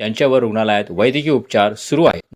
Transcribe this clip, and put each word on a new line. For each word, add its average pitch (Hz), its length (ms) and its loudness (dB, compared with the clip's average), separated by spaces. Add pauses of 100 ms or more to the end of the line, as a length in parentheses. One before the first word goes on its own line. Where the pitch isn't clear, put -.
त्यांच्यावर 127 400 0
रुग्णालयात 107 500 0
वैद्यकीय 135 420 0
उपचार 107 420 0
सुरू 147 300 -2
आहेत. 107 180 2 (140)